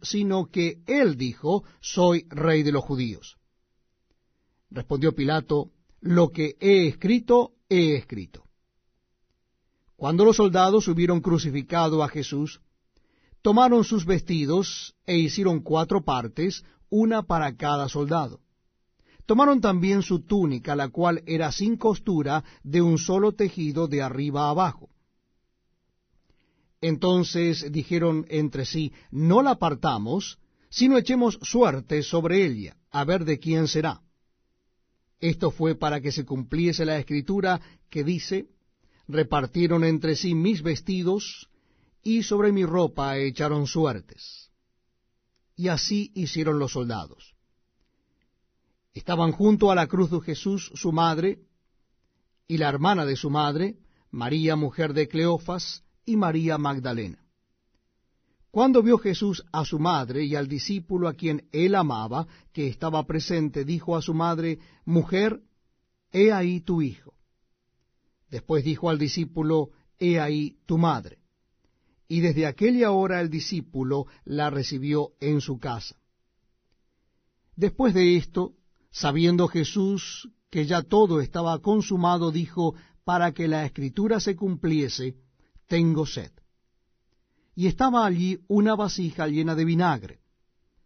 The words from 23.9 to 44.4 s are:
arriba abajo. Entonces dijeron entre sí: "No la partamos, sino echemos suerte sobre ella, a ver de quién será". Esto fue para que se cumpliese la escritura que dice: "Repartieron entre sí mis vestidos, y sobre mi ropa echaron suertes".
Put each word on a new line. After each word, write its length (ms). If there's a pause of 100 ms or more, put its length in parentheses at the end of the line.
arriba 480
abajo. 400 (1900)
Entonces 920
dijeron 560
entre 380
sí: 260 (200)
"No 300
la 140
partamos, 840 (300)
sino 280
echemos 440
suerte 640
sobre 420
ella, 300 (160)
a 140
ver 180
de 160
quién 300
será". 320 (1200)
Esto 300
fue 240
para 260
que 100
se 140
cumpliese 580
la 160
escritura 640 (280)
que 140
dice: 460 (580)
"Repartieron 760
entre 320
sí 180
mis 300
vestidos, 880 (540)
y 200
sobre 280
mi 140
ropa 520
echaron 500
suertes". 840 (1040)